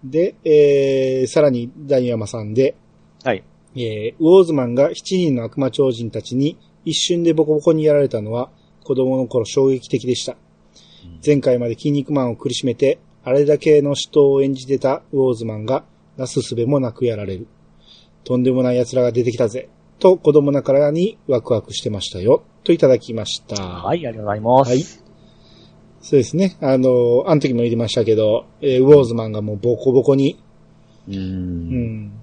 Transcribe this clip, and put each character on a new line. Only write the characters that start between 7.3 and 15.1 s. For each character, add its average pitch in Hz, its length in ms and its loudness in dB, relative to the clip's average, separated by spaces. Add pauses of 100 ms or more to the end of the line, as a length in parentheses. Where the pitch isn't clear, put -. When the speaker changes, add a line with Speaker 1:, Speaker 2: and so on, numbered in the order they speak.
Speaker 1:
ボ 156 120 2
コ 151 100 0
ボ 151 60 0
コ 165 120 2
に 156 120 0
や 151 100 4
ら 147 60 4
れ 139 80 2
た 110 140 -4
の 107 100 -8
は、 120 180 -6 (340)
子 139 100 -2
供 131 220 0
の 131 100 -2
頃 120 180 -2
衝 135 240 0
撃 131 200 -2
的 123 180 -4
で 123 80 0
し - 100 -8
た。 127 80 -10
Speaker 2:
う - 40 -14
ん。 - 20 -20 (880)
Speaker 1:
前 147 160 2
回 123 180 0
ま 120 80 -4
で 117 80 -4
筋 147 180 -4
肉 143 200 -4
マ 139 120 -2
ン 123 60 -2
を 110 60 -8
苦 127 160 -8
し - 120 -8
め 123 100 -2
て、 131 240 0 (260)
あ 127 80 -2
れ 143 120 4
だ 143 140 2
け 151 240 4
の 143 120 -2
死 - 140 -10
闘 151 140 4
を 139 200 4
演 139 120 0
じ 127 120 -14
て 135 120 0
た 131 240 -2 (100)